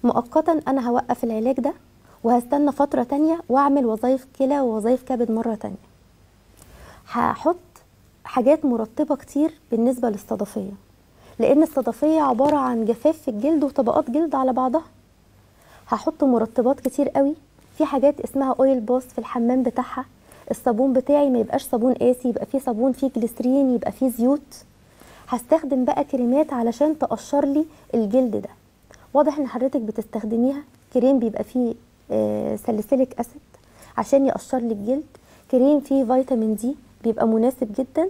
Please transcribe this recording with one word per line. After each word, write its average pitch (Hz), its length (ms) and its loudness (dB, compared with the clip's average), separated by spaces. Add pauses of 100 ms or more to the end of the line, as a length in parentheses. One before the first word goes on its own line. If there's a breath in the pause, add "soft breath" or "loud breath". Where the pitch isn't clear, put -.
مؤقتًا 294 640 2
أنا 262 220 -2
هوقف 240 340 -2
العلاج 226 320 -2
ده 277 180 -2 (500 soft breath)
وهستنى 247 480 2
فترة 285 320 0
تانية 311 360 0 (100)
وأعمل 277 360 2
وظايف 247 420 -2 (120)
كلى 269 220 0
ووظايف 233 420 0
كبد 240 280 -2
مرة 226 240 -2
تانية. 208 200 -10 (1400 loud breath)
هحط - 440 -2 (680)
حاجات 277 420 2
مرطبة 247 500 -2
كتير 302 380 -2 (180)
بالنسبة 240 380 0
للصدفية، 202 600 -8 (680 soft breath)
لأن 277 240 6
الصدفية 302 580 0
عبارة 277 340 2
عن 254 300 -2
جفاف 233 320 0
في - 100 -10
الجلد 269 360 0
وطبقات 262 480 0
جلد 302 240 0
على 262 180 0
بعضها. 254 300 0 (1040 soft breath)
هحط 302 360 -2
مرطبات 247 560 2
كتير 269 300 -2
قوي، 277 260 2 (420)
في 311 80 2
حاجات 285 360 2
اسمها 269 380 -2
أويل 262 200 4
باث 247 340 -2
في - 60 -8
الحمام 240 440 0
بتاعها، 254 420 -4 (460 loud breath)
الصابون 254 420 0
بتاعي 285 360 2
ما 247 100 2
يبقاش 240 240 -2
صابون 247 300 0
قاسي، 247 360 0
يبقى - 160 -4
فيه - 140 -2
صابون 254 320 0
فيه 262 240 -2
جليسرين، 247 600 0
يبقى - 160 -2
فيه 262 180 0
زيوت. 247 560 -2 (640 loud breath)
هستخدم 254 580 0
بقى - 180 0
كريمات 277 500 0
علشان 247 460 0
تقشر 285 460 -2
لي 285 200 0 (280 loud breath)
الجلد 226 420 0
ده. 202 140 -6 (640 loud breath)
واضح 285 240 2
ان 285 100 -2
حضرتك 254 340 -2
بتستخدميها 226 840 -4 (300)
كريم 254 260 4
بيبقى 220 240 -4
فيه، 240 300 -2 (380)
آه، 208 440 -2
ساليسيليك 247 640 -2
اسيد - 220 -10 (560 loud breath)
عشان 277 280 2
يقشر - 320 -4
لي 233 160 -4
الجلد، 226 300 -4 (480 soft breath)
كريم 277 280 4
فيه 269 240 0
فيتامين 247 520 0
دي 240 200 -4 (280)
بيبقى 226 240 0
مناسب 226 520 0
جدًا 311 300 -2